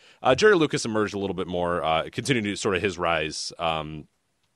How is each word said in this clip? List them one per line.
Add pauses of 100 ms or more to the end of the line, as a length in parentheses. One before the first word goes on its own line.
(240)
Uh,
Jerry
Lucas
emerged
a
little
bit
more,
uh,
continuing
to
sort
of
his
rise.
Um, (480)